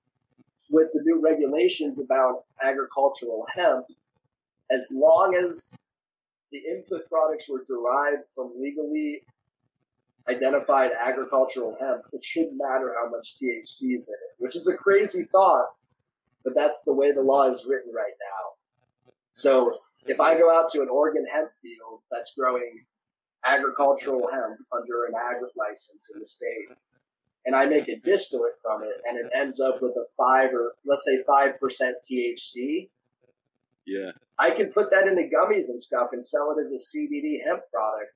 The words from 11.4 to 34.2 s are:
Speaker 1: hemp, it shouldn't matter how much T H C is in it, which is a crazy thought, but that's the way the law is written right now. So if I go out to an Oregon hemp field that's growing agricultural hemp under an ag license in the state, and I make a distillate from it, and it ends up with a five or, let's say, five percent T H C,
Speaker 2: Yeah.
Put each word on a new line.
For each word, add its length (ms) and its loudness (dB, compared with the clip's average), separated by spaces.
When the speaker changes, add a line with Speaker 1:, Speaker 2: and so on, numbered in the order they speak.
Speaker 1:
hemp, 220 -4
it 120 -12
shouldn't 340 -4
matter 440 -2
how 80 -4
much 280 -12
T 120 -4
H 60 -20
C 240 -4
is 160 -6
in 60 -12
it, 280 -16
which 140 -6
is 100 -4
a 80 2
crazy 560 2
thought, 380 6
but 100 -4
that's 300 2
the 100 2
way 200 4
the 80 0
law 260 6
is 180 -2
written 280 -4
right 260 -4
now. 920 -14
So 440 4
if 160 0
I 160 6
go 140 8
out 200 4
to 100 0
an 80 -2
Oregon 400 2
hemp 220 -4
field 380 -20
that's 280 -8
growing 480 -2
agricultural 840 0
hemp 260 -6
under 340 -4
an 100 -6
ag 260 -4
license 560 -10
in 60 -16
the 60 -14
state, 440 -10
and 100 0
I 100 6
make 240 2
a 100 -6
distillate 640 0
from 220 -4
it, 220 -8
and 120 -4
it 180 -6
ends 240 -2
up 220 0
with 100 0
a 140 -4
five 360 4
or, 200 -2
let's 200 0
say, 220 2
five 320 4
percent 440 -2
T 300 -4
H 180 -14
C, 380 -6
Speaker 2:
Yeah. 260 -8